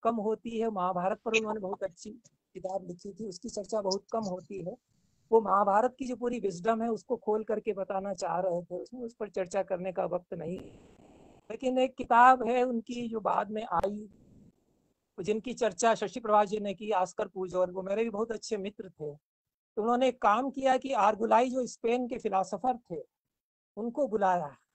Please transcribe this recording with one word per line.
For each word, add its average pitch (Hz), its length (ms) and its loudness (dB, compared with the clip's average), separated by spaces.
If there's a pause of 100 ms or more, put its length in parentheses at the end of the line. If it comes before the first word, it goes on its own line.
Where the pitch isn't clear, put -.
कम 233 120 2
होती 220 440 -2
है। 226 100 0
महाभारत 185 500 -2
पर 226 120 -6
उन्होंने 220 280 0
बहुत 190 240 -6
अच्छी 190 280 -10 (420)
किताब 185 340 -8
लिखी 180 260 -12
थी, 220 140 -10
उसकी 196 220 -10
चर्चा 214 320 -4
बहुत 196 300 -2
कम 226 120 -2
होती 185 400 -8
है। 196 140 -10 (540)
वो 226 100 8
महाभारत 202 580 4
की 269 60 -8
जो 247 100 -4
पूरी 240 240 -4
wisdom 202 420 0
है 233 80 0
उसको 220 280 -2
खोल 214 260 -2
करके 214 300 -2
बताना 190 400 -4
चाह 175 260 -2
रहे 180 240 0
थे, 175 120 -10
उसमें 247 260 -10
उस 233 120 -8
पर 208 160 -8
चर्चा 190 340 -2
करने 185 300 -4
का 185 120 -2
वक्त 180 280 -6
नहीं। 175 260 -8 (920)
लेकिन 254 260 -2
एक 254 180 2
किताब 247 520 8
है 247 160 2
उनकी 240 440 -4
जो 220 120 -6
बाद 196 300 0
में 214 220 -6
आई, 202 380 -2 (1120)
जिनकी 214 340 -2
चर्चा 190 420 2
शशि 196 240 -6
प्रभा 214 260 6
जी 208 140 -2
ने 202 140 -4
की, 208 180 -6
आस्कर 185 360 0
पूजोल, 185 440 -2
वो 185 100 -6
मेरे 202 220 0
भी 233 60 -2
बहुत 220 220 -4
अच्छे 214 260 -6
मित्र 196 320 -8
थे। 147 260 -10 (600)
तो 214 60 -2
उन्होंने 240 260 4
एक 247 140 -2
काम 233 280 4
किया 262 280 2
कि 262 160 -4
आर्गुलाई 214 560 4
जो 247 160 -2
स्पेन 240 420 -2
के 240 100 -6
फिलोसोफर 196 600 0
थे 165 260 -10 (720)
उनको 240 320 -2
बुलाया 185 500 2 (180)